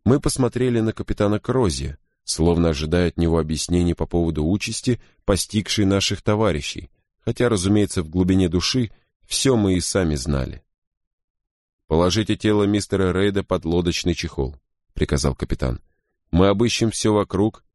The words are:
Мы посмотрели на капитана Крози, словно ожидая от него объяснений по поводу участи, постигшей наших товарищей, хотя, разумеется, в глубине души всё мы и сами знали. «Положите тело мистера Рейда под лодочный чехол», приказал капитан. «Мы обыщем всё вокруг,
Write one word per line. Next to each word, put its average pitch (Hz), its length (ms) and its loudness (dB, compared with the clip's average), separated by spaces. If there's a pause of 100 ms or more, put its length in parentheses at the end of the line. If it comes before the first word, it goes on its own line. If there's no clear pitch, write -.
Мы 135 160 4
посмотрели 123 600 0
на 110 140 0
капитана 104 460 -2
Крози, 76 580 -2 (260)
словно 82 460 2
ожидая 80 400 0
от - 80 -10
него 85 220 2
объяснений 82 540 0
по 80 120 -4
поводу 82 400 -2
участи, 104 560 -2 (240)
постигшей 101 600 0
наших 98 360 0
товарищей, 104 680 -2 (320)
хотя, 120 280 0
разумеется, 98 540 2
в 78 60 -8
глубине 92 400 2
души 95 420 -2 (340)
всё - 300 0
мы 101 200 4
и 87 60 0
сами 82 340 0
знали. 67 480 -4 (1200)
«Положите 90 480 0
тело 104 280 2
мистера 101 480 0
Рейда 98 320 0
под 90 220 -2
лодочный 85 480 0
чехол», 69 420 -6 (380)
приказал 71 420 -2
капитан. - 460 -6 (500)
«Мы 90 160 4
обыщем 110 440 2
всё 110 220 0
вокруг, 101 500 0 (120)